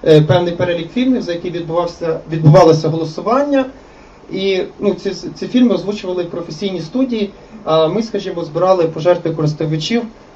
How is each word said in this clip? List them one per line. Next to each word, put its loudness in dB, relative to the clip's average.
е, 8
певний 4
перелік -4
фільмів, 0
за -6
які -6
відбувався, -4
відбувалося 6
голосування. -2
І, -2
ну, 0
ці, -6
ці -10
фільми 4
озвучували -4
професійні -6
студії, -2
а 2
ми, -2
скажімо, -6
збирали 0
пожертви 0
користувачів -2